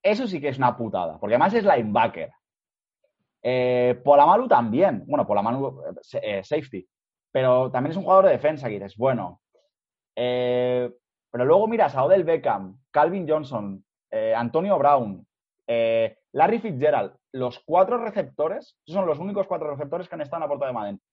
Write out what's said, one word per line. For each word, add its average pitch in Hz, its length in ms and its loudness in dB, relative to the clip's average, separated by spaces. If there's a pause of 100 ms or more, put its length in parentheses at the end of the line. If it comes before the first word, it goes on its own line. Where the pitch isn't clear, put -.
eso 214 240 0
sí 185 140 -6
que 143 80 -4
es 131 100 -6
una 127 180 2
putada", 92 420 -6
porque 104 160 -2
además 165 200 2
es 226 100 0
linebacker. 113 640 0 (1120)
Eh, 123 640 0
Polamalu 156 440 6
también. 120 580 2
Bueno, 135 200 -2
Polamalu, 113 600 -2
eh, - 60 -10 (100)
se-, 107 360 -6
eh, 95 60 -8
safety. 135 420 -6 (460)
Pero 131 380 2
también 135 200 -2
es 160 60 -6
un 190 80 -6
jugador 190 220 6
de 175 60 6
defensa 139 360 -2
que 107 60 -4
dices, 98 220 -12
"Bueno". 110 440 -2 (760)
Eh, 123 760 -2 (400)
pero 123 140 -2
luego 180 220 4
miras 214 300 0
a 131 80 2
Odell 185 200 4
Beckham, 113 540 -2 (140)
Calvin 165 360 0
Johnson, 127 560 -4 (260)
eh, 110 240 -2
Antonio 156 440 0
Brown, 135 480 2 (400)
eh, 113 520 0 (140)
Larry 185 280 2
Fitzgerald, 139 560 -2 (160)
los 127 340 -6
cuatro 185 320 2
receptores, 202 880 -6
esos 156 140 -14
son 185 60 -2
los 151 120 0
únicos 196 300 -4
cuatro 165 220 -6
receptores 147 380 -8
que - 60 -14
han 165 60 -12
estado 151 180 -8
en 160 40 -6
la 151 60 -6
portada 139 220 -4
de 123 80 -6
Madden. 101 220 -8 (120)